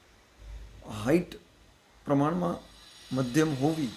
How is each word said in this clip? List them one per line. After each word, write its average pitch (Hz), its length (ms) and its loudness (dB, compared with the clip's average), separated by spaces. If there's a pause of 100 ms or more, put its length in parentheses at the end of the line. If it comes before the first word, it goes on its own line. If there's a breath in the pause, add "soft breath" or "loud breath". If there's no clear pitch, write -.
(880)
હાઇટ 123 460 0 (680)
પ્રમાણમાં 160 680 0 (420)
મધ્યમ 135 380 2
હોવી 143 440 0